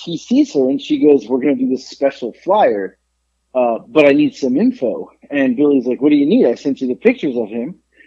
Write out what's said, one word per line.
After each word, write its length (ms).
he 160
sees 360
her 140
and 140
she 240
goes, 220
"We're 120
gonna 140
do 140
this 200
special 440
flyer, 560
uh, 320
but 200
I 40
need 240
some 220
info." 540
And 260
Billy's 300
like, 160
"What 60
do 80
you 100
need? 200
I 100
sent 240
you 80
the 80
pictures 400
of 120
him." 280